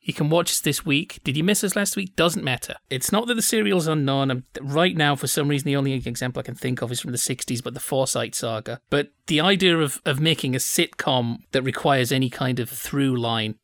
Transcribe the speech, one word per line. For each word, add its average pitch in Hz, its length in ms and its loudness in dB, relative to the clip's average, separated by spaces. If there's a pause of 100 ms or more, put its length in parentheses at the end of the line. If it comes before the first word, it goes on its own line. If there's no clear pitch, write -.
You - 120 -6
can 151 160 0
watch 170 220 2
us - 100 0
this - 260 -2
week. 151 380 -2
Did 135 120 -2
you 156 60 0
miss 202 220 2
us 190 100 0
last 202 220 0
week?" 190 180 -6
Doesn't 165 300 0
matter. - 320 -4 (120)
It's 131 220 -4
not 220 160 2
that 240 80 0
the 226 80 -2
serial's 202 460 2
unknown. 139 420 2
I'm, 127 140 -2 (160)
right 160 360 2
now, 147 200 4
for - 100 -6
some 143 220 0
reason, 143 180 0
the 139 100 2
only 135 180 0
example 123 440 -4
I 127 60 -6
can 123 100 -10
think 127 260 -4
of 120 120 -4
is 120 80 -4
from - 100 -8
the 120 80 -4
sixties, 127 440 -4
but 120 120 -8
the - 60 -10
Forsyte 123 540 -2
Saga. 113 460 -6 (100)
But 143 220 0 (140)
the 151 140 2
idea 180 360 4
of, 151 280 0
of 139 160 0
making 151 340 2
a 131 40 0
sitcom 127 800 0 (120)
that 135 120 2
requires 131 500 2
any 131 180 2
kind 127 300 -2
of 113 80 -4
through 135 480 -2
line 113 480 -2